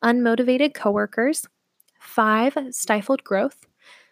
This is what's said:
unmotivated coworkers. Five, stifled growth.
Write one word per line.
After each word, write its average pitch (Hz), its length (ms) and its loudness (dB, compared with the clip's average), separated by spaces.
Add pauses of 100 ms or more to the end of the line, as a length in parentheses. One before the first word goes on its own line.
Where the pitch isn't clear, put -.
unmotivated 247 680 2
coworkers. 208 760 -2 (500)
Five, 220 580 0 (140)
stifled 220 540 -2
growth. 208 420 -4 (460)